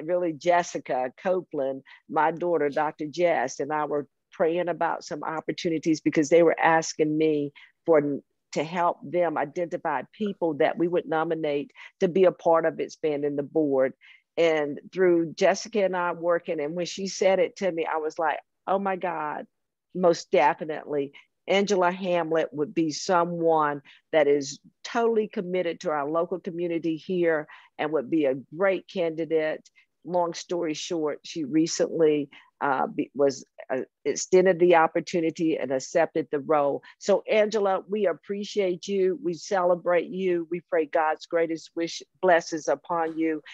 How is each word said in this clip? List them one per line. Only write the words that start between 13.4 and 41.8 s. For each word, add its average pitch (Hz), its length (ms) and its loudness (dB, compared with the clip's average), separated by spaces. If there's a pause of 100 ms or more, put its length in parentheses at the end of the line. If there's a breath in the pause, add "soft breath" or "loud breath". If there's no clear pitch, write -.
board. 135 500 0 (420 soft breath)
And 156 460 0 (100)
through 175 440 2
Jessica 196 500 2
and 185 100 -2
I 175 180 -2
working, 170 460 -2
and 151 160 -4
when 175 120 -4
she 190 200 -8
said 190 320 2
it - 180 0
to 190 140 -2
me, 165 140 -4
I 156 120 -4
was 156 200 -6
like, 156 220 -2 (280)
"Oh 196 120 0
my 196 180 -4
God, 160 480 -6 (500)
most 175 360 2
definitely." 147 800 0 (320 loud breath)
Angela 185 460 2
Hamlet 170 640 -2
would 143 200 -4
be 160 160 0
someone 165 920 0 (320 soft breath)
that 151 140 6
is 143 320 0 (220)
totally 226 460 0
committed 180 540 -4
to 180 100 -4
our 147 180 -2
local 170 300 -2
community 170 560 -4
here 165 540 -2 (280 loud breath)
and 151 140 -2
would 135 180 -2
be 156 160 2
a 135 140 0 (180)
great 190 300 0
candidate. 160 800 -2 (360 soft breath)
Long 170 280 -2
story 170 400 -6
short, 151 500 -4
she 165 200 -8
recently, 156 840 2 (320 loud breath)
uh, 143 260 0
be-, - 260 -6
was, 135 320 0 (240)
uh, 131 120 -4 (240)
extended 185 520 4
the 175 180 6
opportunity 160 800 0
and 127 140 -4
accepted 156 600 -2
the 151 80 -2
role. 143 420 0 (180 loud breath)
So 190 300 2
Angela, 202 600 2
we 202 160 0
appreciate 190 840 -4
you. 190 340 0
We 170 120 -4
celebrate 175 720 0
you. 175 420 -2
We 170 200 -6
pray 160 160 0
God's 156 400 -2
greatest 165 500 -4
wish, 170 260 -6 (200)